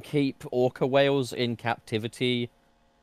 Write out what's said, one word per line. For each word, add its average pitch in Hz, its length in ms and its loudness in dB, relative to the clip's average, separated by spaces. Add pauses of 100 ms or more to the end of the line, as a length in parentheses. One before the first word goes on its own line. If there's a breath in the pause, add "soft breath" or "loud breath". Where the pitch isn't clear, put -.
keep 143 480 -2
orca 127 360 0
whales 139 460 2
in 120 220 -2
captivity 120 960 -2 (520)